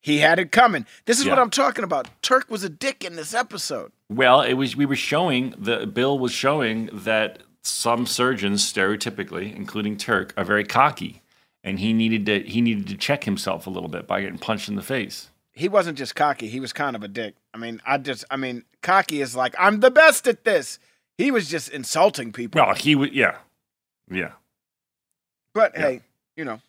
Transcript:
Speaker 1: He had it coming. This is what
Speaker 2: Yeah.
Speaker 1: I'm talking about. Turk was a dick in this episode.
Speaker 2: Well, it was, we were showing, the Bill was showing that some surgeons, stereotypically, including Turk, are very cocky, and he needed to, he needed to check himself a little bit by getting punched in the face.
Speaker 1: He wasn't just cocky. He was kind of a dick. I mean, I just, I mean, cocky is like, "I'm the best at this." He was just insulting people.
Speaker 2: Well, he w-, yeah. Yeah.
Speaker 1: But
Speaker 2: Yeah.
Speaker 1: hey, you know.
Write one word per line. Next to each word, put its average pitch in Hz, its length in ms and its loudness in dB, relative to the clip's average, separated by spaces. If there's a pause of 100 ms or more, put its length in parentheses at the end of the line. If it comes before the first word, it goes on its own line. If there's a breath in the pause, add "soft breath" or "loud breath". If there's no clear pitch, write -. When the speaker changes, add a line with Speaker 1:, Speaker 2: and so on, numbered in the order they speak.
Speaker 1:
He 147 180 0
had 160 220 6
it 170 100 -2
coming. 208 360 4 (180 soft breath)
This 240 160 2
is 269 80 0
what 269 80 4
Speaker 2:
Yeah. 262 60 6
Speaker 1:
I'm 233 80 2
talking 269 340 0
about. 147 240 -2 (140)
Turk 262 280 2
was 202 140 -6
a 190 40 -6
dick - 360 -6
in 175 100 -10
this 160 200 -10
episode. 170 580 -6 (160)
Speaker 2:
Well, 127 340 6
it 123 120 2
was, 127 200 -2
we 143 120 2
were 135 100 0
showing, 139 600 0
the 110 300 -4
Bill 123 320 0
was 123 140 -2
showing 117 600 0
that 107 480 -2 (220)
some 117 440 0
surgeons, 104 680 0
stereotypically, 101 800 -4
including 104 440 -6
Turk, 98 380 -2
are 98 80 -2
very 104 200 0
cocky, - 580 -2 (400)
and 95 160 -6
he 107 140 0
needed 113 340 0
to, 104 140 2
he 113 200 -4
needed 107 280 0
to 101 80 -8
check - 280 -2
himself 92 440 -4
a - 20 -10
little 87 200 -8
bit 85 180 -10
by 98 140 -2
getting 90 160 -10
punched 107 300 -6
in 104 60 -6
the 98 80 -6
face. - 460 -8 (240)
Speaker 1:
He 156 160 -4
wasn't 170 300 0
just 135 180 -8
cocky. 139 320 -2
He 120 120 -8
was 127 120 -10
kind 135 240 -4
of 104 80 -10
a 101 40 -10
dick. 104 260 -10 (180)
I 113 60 -16
mean, 117 280 -12
I 139 120 0
just, 131 320 -8
I 135 60 -4
mean, 127 280 -8 (180)
cocky 180 380 2
is 127 160 -4
like, 127 220 -2
"I'm 208 220 4
the 254 100 8
best 302 360 6
at 226 180 -2
this." 175 340 0 (400)
He 262 120 2
was 202 200 0
just 156 180 -6
insulting 139 640 0
people. 120 300 -4
Speaker 2:
Well, 101 120 4
he 151 200 2
w-, 139 180 0
yeah. 127 240 2 (760)
Yeah. 90 200 -6 (1200)
Speaker 1:
But - 200 4
Speaker 2:
Yeah. 160 80 -6
Speaker 1:
hey, 131 180 0 (360)
you 160 80 -8
know. 117 240 -8